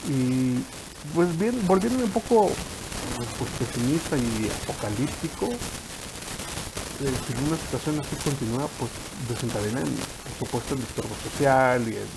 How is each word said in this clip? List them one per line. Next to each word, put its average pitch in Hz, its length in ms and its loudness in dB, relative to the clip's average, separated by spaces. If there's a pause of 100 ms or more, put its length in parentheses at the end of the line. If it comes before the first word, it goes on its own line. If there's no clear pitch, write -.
Y, 127 560 4 (500)
pues, 170 240 4
bien, 233 300 2
volviéndome 233 380 4
un 196 60 0
poco, 220 400 6 (680)
pues, 120 320 -4 (100)
pesimista 131 560 2
y 110 340 2 (140)
apocalíptico, 135 880 -2
eh, - 1600 -6 (160)
si 127 60 -2 (100)
una 160 140 2
situación 151 420 -2
así 143 240 -4
continúa, 135 460 0 (100)
pues, 117 120 -2 (360)
desencadenan, 110 560 0
por - 640 -4
supuesto, 131 280 -2
el 135 40 -2
disturbo 107 400 -6
social 131 680 6
y 104 100 -2
el 107 180 -8